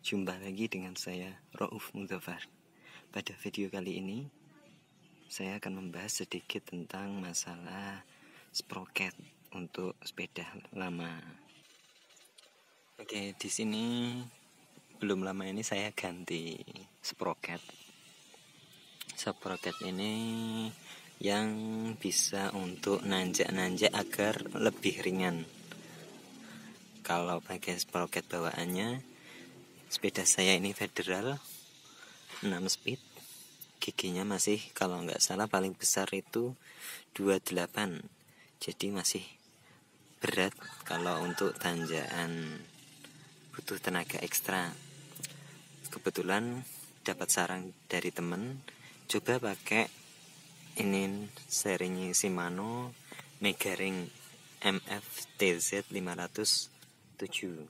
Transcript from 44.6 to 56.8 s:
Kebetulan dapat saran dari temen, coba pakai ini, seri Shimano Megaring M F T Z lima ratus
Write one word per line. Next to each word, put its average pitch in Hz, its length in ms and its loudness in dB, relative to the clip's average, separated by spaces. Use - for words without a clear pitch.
Kebetulan 107 720 2
dapat 92 240 0
saran 92 400 2
dari 87 240 2
temen, 98 560 -2
coba 120 480 4
pakai 107 320 4
ini, 98 480 2
seri 92 720 2
Shimano 101 800 0
Megaring 92 640 2
M 98 240 4
F - 480 -6
T 95 240 8
Z 98 320 2
lima 90 240 -2
ratus - 560 2